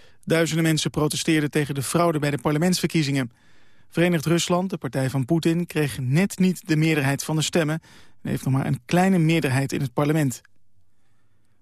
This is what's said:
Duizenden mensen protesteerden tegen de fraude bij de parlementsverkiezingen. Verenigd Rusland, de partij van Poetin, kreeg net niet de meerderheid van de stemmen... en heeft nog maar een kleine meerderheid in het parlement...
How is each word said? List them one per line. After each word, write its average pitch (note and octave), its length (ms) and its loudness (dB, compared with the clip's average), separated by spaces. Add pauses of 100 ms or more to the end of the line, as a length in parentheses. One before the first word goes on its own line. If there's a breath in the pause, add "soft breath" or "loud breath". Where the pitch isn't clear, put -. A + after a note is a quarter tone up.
(240 loud breath)
Duizenden D#3+ 420 0
mensen D#3+ 240 0
protesteerden D3+ 600 0
tegen D3 240 -2
de C#3 80 -4
fraude E3+ 360 0
bij C#3+ 120 0
de C#3+ 60 -4
parlementsverkiezingen. D3+ 920 0 (580 soft breath)
Verenigd E3+ 360 0
Rusland, F3 440 0
de F#3+ 80 -6
partij C3 320 -4
van C3 160 -2
Poetin, E3 400 0
kreeg D3+ 340 -2
net C#3+ 400 0
niet F#3 280 0
de D#3+ 80 2
meerderheid D3+ 480 2
van D#3 120 -4
de D#3 60 2
stemmen... D#3+ 400 0 (400 loud breath)
en - 80 -8
heeft - 160 -4
nog C3 80 0
maar C3+ 120 0
een C#3+ 200 -2
kleine F#3 320 4
meerderheid D3 560 2
in - 80 -4
het C3+ 120 -6
parlement... D3 480 0 (1200)